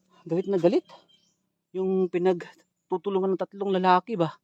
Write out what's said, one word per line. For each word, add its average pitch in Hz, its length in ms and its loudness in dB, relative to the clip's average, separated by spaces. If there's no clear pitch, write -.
Galit 175 240 -4
na - 80 0
galit. 185 260 4
Yung 190 320 0
pinagtutulungan 185 1300 -2
ng - 40 -4
tatlong 196 360 -6
lalaki 185 400 2
ba? 165 160 -2